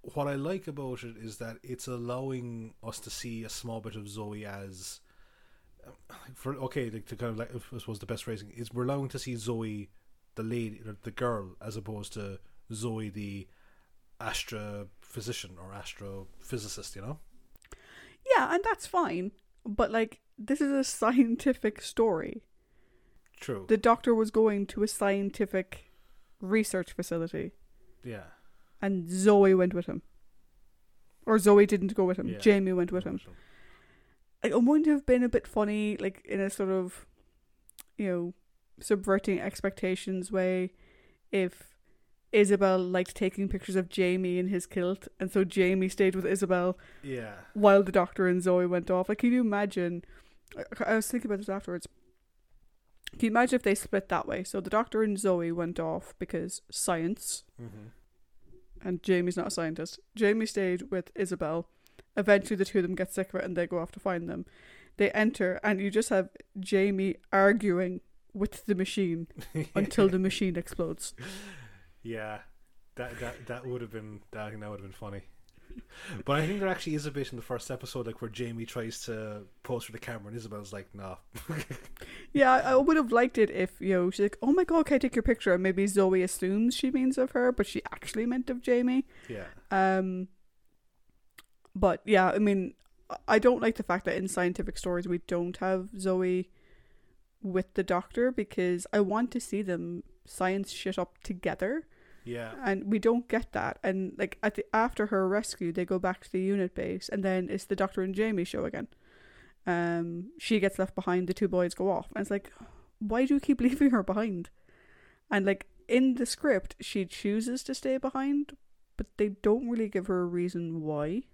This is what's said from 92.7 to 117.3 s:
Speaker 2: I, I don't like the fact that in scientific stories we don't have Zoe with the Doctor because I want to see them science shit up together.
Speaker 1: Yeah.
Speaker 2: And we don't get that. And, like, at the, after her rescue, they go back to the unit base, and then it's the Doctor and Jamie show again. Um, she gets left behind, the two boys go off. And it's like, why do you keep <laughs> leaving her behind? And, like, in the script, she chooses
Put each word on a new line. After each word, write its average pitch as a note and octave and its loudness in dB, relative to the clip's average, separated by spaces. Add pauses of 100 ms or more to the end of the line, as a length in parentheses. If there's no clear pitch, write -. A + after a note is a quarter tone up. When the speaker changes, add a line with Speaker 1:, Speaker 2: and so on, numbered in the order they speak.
Speaker 2:
I, - -10 (120)
I A3 6
don't B3 6
like A3+ 0
the G#3+ -8
fact F3+ -2
that E3 0
in F#3+ -4
scientific F3+ -2
stories F3 -2
we F3 0
don't F3 -2
have F#3+ 0
Zoe F#3 0 (920)
with F#3 -2
the F#3+ 0
Doctor F#3 0
because F3+ -2
I G#3 4
want G#3+ 2
to A#3+ -4
see G3+ -4
them F3 -4 (240)
science F#3+ -2
shit - -6
up - -6
together. F#3+ -4 (380)
Speaker 1:
Yeah. A#2+ -8 (120)
Speaker 2:
And G3 0
we A3 4
don't A#3 2
get - -2
that. - -4
And, F#3+ -2
like, G3 -4
at G#3+ 0
the, - -4 (100)
after A3 2
her F#3+ 2
rescue, F#3+ -2
they F3+ -2
go F#3 0
back F#3 -2
to - -14
the F#3 0
unit F#3+ 0
base, - -6
and G3 -2
then F#3 0
it's F#3+ -6
the G3+ -2
Doctor G3 0
and F#3+ -4
Jamie G#3 0
show - -4
again. - -8 (800)
Um, E3+ -2
she A3 2
gets F#3+ 0
left F#3+ -2
behind, F3+ 0
the F#3 -2
two G3 0
boys F3+ 0
go F#3+ -2
off. - -2
And G#3 -6
it's G3+ -6
like, G3+ -4 (460)
why A3 2
do C#4 4
you C#4 2
keep C4+ 2
<laughs> - 2
leaving C4 4
her A3+ 4
behind? G3 -2 (800)
And, G3+ 2
like, G3 0 (220)
in B3+ 6
the B3 0
script, - 0
she G3 -2
chooses A3+ -2